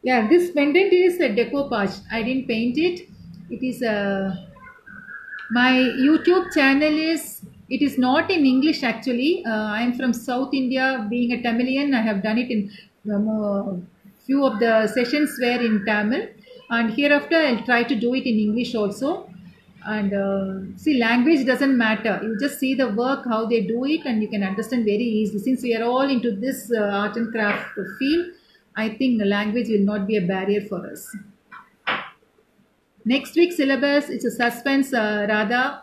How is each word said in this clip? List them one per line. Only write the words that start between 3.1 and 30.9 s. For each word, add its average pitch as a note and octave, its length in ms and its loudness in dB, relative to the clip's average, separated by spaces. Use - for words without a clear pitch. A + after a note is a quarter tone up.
It B3 140 -8
is B3+ 180 -4
a, G3 680 -2
my B3 200 4
YouTube D4+ 800 2
channel C#4+ 380 4
is, D#4 540 -4
it B3+ 120 -2
is C#4 160 0
not C4 320 2
in E4+ 160 2
English C4 380 2
actually. B3+ 640 -2
Uh, G#3+ 220 -2
I G#3+ 160 -2
am B3 100 0
from B3+ 180 0
South C4 420 -2
India. C4 560 0
Being A#3+ 220 0
a A#3+ 100 -2
Tamilian, C4 520 0
I A#3 80 2
have G#3 200 0
done G#3+ 160 0
it B3+ 140 -2
in, G#3 180 -2
um, G#3 200 0
uh, G3+ 440 -2
few C#4 200 2
of G#3+ 120 0
the A3 300 4
sessions C4 540 0
were A#3+ 180 0
in G#3+ 260 2
Tamil. A3 440 0
And A#3 240 0
hereafter, C#4+ 420 2
I'll C#4 300 2
try A#3+ 180 2
to A#3+ 100 -2
do A#3+ 220 0
it C4 100 -4
in A3 140 2
English G#3+ 340 -2
also. A#3 560 -2
And, G#3 280 -2
uh, G3 640 -4
see, D4 200 0
language B3 480 4
doesn't C4 320 2
matter. A3 460 0
You A3 160 -4
just C#4 180 -4
see C4 160 -2
the B3+ 140 0
work, B3 380 -2
how A3+ 220 -2
they A3 200 0
do A#3 160 -2
it, D#4 220 -2
and A3+ 160 -2
you G#3 80 -4
can G#3 120 -4
understand A3 440 -2
very G#3 180 2
easily. G#3+ 360 0
Since B3+ 220 0
we A#3 140 0
are A3 80 -2
all C4 260 2
into A#3+ 220 0
this, A#3+ 400 -4
uh, A3 120 0
art G3+ 340 -2
and A3+ 160 -4
craft G#3 440 -4
field, E4 280 0
I A3 100 0
think A#3 320 2
the G#3 60 2
language G#3 420 0
will G#3+ 140 2
not G3+ 260 0
be A3 80 0
a G3+ 60 2
barrier F#3+ 480 0
for F3+ 200 -8
us. - 240 -18